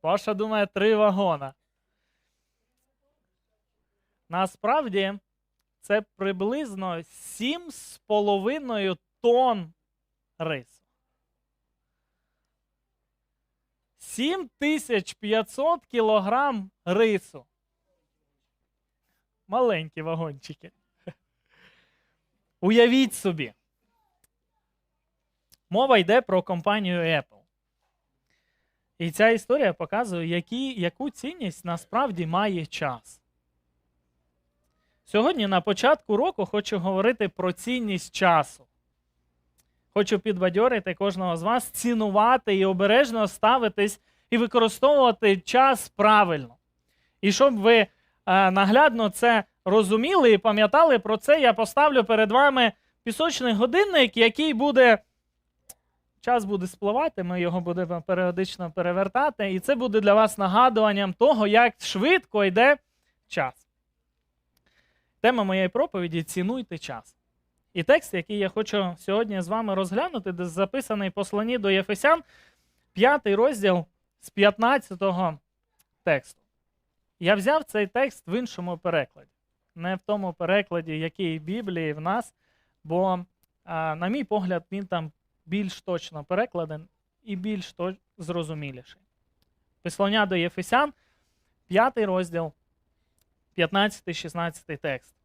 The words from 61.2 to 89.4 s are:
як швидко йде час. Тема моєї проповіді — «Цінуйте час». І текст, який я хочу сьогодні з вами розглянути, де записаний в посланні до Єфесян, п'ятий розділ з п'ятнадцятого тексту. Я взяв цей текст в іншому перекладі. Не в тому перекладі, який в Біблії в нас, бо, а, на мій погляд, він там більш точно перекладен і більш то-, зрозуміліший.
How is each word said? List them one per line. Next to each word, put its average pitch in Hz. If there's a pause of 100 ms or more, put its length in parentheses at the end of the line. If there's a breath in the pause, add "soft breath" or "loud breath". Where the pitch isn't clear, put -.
як 226
швидко 214
йде 240 (500)
час. - (1500)
Тема 233
моєї 190
проповіді — 175
«Цінуйте 190
час». - (580)
І 170
текст, 302
який 202
я 190
хочу 196
сьогодні 202
з 170
вами 208
розглянути, 196
де 180
записаний 196
в -
посланні 208
до 196
Єфесян, 214 (720 soft breath)
п'ятий 226
розділ 202 (360)
з -
п'ятнадцятого 196 (640)
тексту. - (800)
Я 180
взяв 269
цей 208
текст 247
в 196
іншому 180
перекладі. 151 (440)
Не 175
в 185
тому 196
перекладі, 170
який 160
в -
Біблії 170
в 156
нас, 196 (500)
бо, 180 (380)
а, 160
на 175
мій 254
погляд, 185
він 196
там 160 (340)
більш 190
точно 165
перекладен 170 (360)
і 208
більш 190
то-, 185 (220)
зрозуміліший. 156 (800)